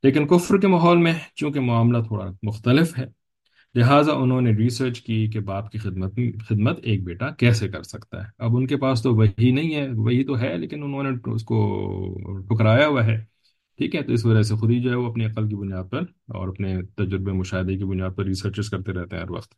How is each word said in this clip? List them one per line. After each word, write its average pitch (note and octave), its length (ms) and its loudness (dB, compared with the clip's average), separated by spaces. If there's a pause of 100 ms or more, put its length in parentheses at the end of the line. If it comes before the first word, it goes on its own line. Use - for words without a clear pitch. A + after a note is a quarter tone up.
लेकिन D3 220 4
कुफ्र F3 320 4
के G3 80 2
माहौल F3 320 6
में E3 220 2 (160)
चूंकि D3 240 -2
मामला A#2 420 2
थोड़ा G2 420 -6
मुख्तलिफ A#2+ 520 2
है, - 180 -10 (600)
लिहाजा C#3+ 360 6
उन्होंने B2+ 400 2
research A#2+ 460 0
की A2 300 -2
कि G#2+ 120 -6
बाप G2 280 -6
की A2 100 -12
खिदमत, F#2+ 360 -6 (340)
खिदमत A2+ 360 2
एक G2 200 -2
बेटा F2+ 260 -6
कैसे A2 380 2
कर D#2 140 -10
सकता - 420 -14
है। - 160 -18
अब A#2 140 0
उनके C3 220 0
पास C3 260 0
तो B2 120 2
वही A2 380 4
नहीं D#3 200 0
है, C#3+ 200 -4
वही A#2+ 320 0
तो C#3 100 -2
है, C#3 240 -2
लेकिन D3+ 240 -8
उन्होंने C3+ 500 -6
उसको G2 1160 -4
ठुकराया A2+ 380 4
हुआ C#3 160 2
है। A2 260 0 (500)
ठीक - 160 -4
है, D#3 80 -2
तो - 100 -4
इस A2 140 0
वजह A2 160 6
से G#2+ 140 0
खुद A2 140 2
ही A#2+ 100 2
जो B2 100 -2
है A#2+ 60 -2
वो B2 140 -2
अपनी A2+ 140 -2
अकल G#2+ 240 -2
की G#2+ 60 -4
बुनियाद G2 320 -6
पर D3+ 280 -8 (200)
और F#2 140 -6
अपने F#2+ 340 -4
तजुर्बे F#2+ 500 -4
मुशाहिदे F#2 440 -2
की G2+ 80 -4
बुनियाद F#2 280 -4
पर G2 120 -4
researches G2 440 -4
करते F#2+ 240 -6
रहते F2+ 240 -8
हैं E2+ 60 -8
हर F2+ 80 -10
वक्त। F2 280 -12